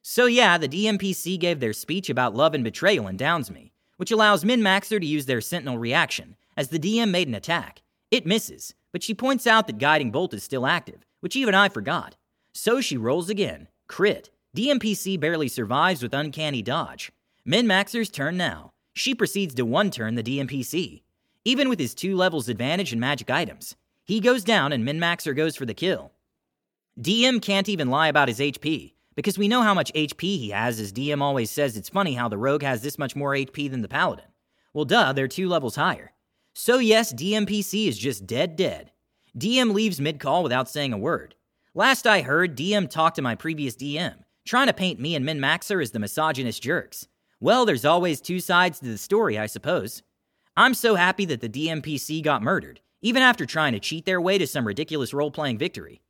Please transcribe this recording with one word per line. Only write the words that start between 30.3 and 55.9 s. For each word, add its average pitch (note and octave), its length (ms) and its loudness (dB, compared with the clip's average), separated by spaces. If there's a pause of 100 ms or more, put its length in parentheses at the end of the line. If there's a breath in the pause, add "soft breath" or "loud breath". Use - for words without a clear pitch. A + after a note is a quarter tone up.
he G#2+ 140 -6
has, A2 280 0
as G2+ 120 -6
D C#3 200 -4
M C#3+ 120 0
always C3+ 260 0
says C#3 260 -2
it's G2+ 140 -10
funny F#3 240 0
how A#2+ 160 -2
the G#2 80 -4
rogue C#3 240 0
has B2+ 220 -2
this C#3+ 160 -8
much C3 160 -6
more C#3+ 180 -2
H C#3 180 -2
P C#3+ 160 -6
than C3 140 -4
the G2 60 -6
paladin. D3 400 -2 (480)
Well, D3+ 100 -2
duh, E3 280 4
they're C3+ 140 0
two F#3 220 -4
levels C#3+ 260 0
higher. - 360 -2 (420)
So B3 240 2
yes, A3 340 4
D D#3 220 -4
M G#3+ 140 0
P G3+ 160 -2
C F#3 240 -2
is A2 100 0
just G2 300 -6
dead D#3+ 280 -2
dead. C3+ 360 -2 (440)
D A3 240 0
M A3+ 140 4
leaves G3 260 2
mid-call D3+ 440 0
without B2+ 260 0
saying C#3+ 240 -4
a G2+ 60 -4
word. C#3+ 340 -4 (420)
Last B3 300 2
I G3+ 160 6
heard, D3+ 320 0
D F3 220 0
M F#3 120 2
talked D#3+ 280 0
to D3 80 -4
my A#2+ 100 0
previous D3+ 420 -6
D C#3+ 220 -8
M, E3+ 260 -6 (220)
trying B3+ 220 4
to A3 60 2
paint F#3 260 -2
me D#3 160 -2
and C3 100 0
Min-Maxer D#3 560 0
as A#2+ 80 -2
the - 80 -6
misogynist B2+ 640 -2
jerks. - 460 -4 (320)
Well, A3+ 260 4
there's C#3 180 2
always E3+ 380 2
two F3+ 180 -4
sides F3+ 380 2
to C3+ 80 -14
the A2 140 -6
story, G3 400 0
I G#2+ 80 -2
suppose. B2 560 -4 (520)
I'm A#3+ 200 6
so A3+ 180 2
happy F#3 320 2
that C3+ 160 -4
the A#2 80 -6
D D3+ 220 -4
M D#3 100 -4
P D3+ 160 -6
C D#3 240 -6
got C#3+ 220 0
murdered, D#3+ 360 -2 (220)
even B3 220 2
after A#3 240 2
trying D3+ 260 0
to G2+ 60 -2
cheat D#3+ 260 -8
their F#3 160 0
way F#3+ 160 2
to D#3+ 80 2
some C3 220 -4
ridiculous C#3 480 -4
role-playing C#3+ 420 -2
victory. A2 520 -8